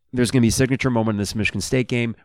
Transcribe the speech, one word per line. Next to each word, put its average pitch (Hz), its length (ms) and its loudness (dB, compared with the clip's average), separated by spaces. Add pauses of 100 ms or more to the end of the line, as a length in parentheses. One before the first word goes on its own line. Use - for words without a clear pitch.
(120)
there's 123 200 0
gonna 127 100 4
be 117 60 6
a 107 40 4
signature 131 380 0
moment 113 280 -2
in - 20 -4
this 101 160 -4
Michigan 104 260 -4
State 127 260 -2
game 120 380 -2